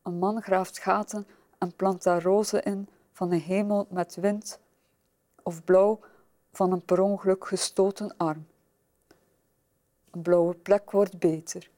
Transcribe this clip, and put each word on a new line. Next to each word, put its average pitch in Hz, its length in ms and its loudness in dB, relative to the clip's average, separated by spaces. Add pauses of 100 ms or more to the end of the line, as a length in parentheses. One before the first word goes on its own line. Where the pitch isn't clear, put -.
Een 175 160 -8
man 208 240 -2
graaft 185 380 -2
gaten 208 480 -2 (300)
en 180 180 -6
plant 190 280 -2
daar 175 180 2
rozen 202 420 0
in 202 260 -6 (220)
van 175 200 -4
een 170 100 2
hemel 202 480 -2
met 180 260 -6
wind 208 440 -4 (840)
of 165 200 -10
blauw 202 360 4 (520)
van 185 200 0
een 180 140 -4
per 180 140 2
ongeluk 190 480 0
gestoten 196 680 -2
arm. 156 300 -4 (1600)
Een 170 100 -12
blauwe 175 340 4
plek - 360 0
wordt 196 280 0
beter. 160 580 -2